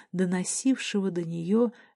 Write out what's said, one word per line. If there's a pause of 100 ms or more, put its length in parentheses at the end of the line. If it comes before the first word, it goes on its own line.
(120)
доносившего
до
неё (240)